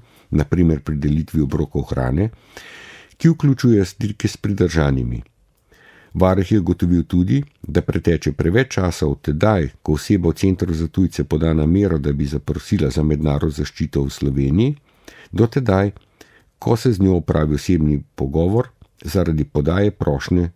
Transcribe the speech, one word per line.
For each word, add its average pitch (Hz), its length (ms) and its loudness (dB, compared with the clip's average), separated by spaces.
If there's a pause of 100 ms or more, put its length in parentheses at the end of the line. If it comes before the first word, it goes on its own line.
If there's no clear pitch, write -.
(300)
na 76 140 2
primer 80 360 2
pri 78 160 -6
delitvi 73 460 -2
obrokov 71 480 -4
hrane, 67 400 -2 (920)
ki 165 60 6
vključuje 123 560 2
stike 104 440 -4
s - 80 -12
pridržanimi. 73 840 0 (920)
Varuh 92 380 2
je 110 60 4
ugotovil 87 480 2
tudi, 101 360 0 (200)
da 82 180 -2
preteče 80 520 -2
preveč 104 420 0
časa 90 320 -2
od 71 160 -2
tedaj, 80 460 0 (140)
ko 78 120 -2
oseba 87 340 0
v 78 60 2
Centru 90 400 0
za 80 140 -2
tujce 92 360 0
poda 80 300 0
namero, 82 440 2
da 73 140 -2
bi 71 140 -2
zaprosila 73 640 -2
za 78 120 -2
mednarodno 76 520 0
zaščito 76 480 -4
v 69 80 -2
Sloveniji, 71 640 0 (560)
do 101 160 2
tedaj, 104 460 0 (680)
ko 120 180 0
se 120 160 0
z 92 80 -2
njo 92 200 4
opravi 78 340 0
osebni 76 480 0 (120)
pogovor, 85 540 0 (360)
zaradi 82 400 0
podaje 85 460 0
prošnje 87 640 -2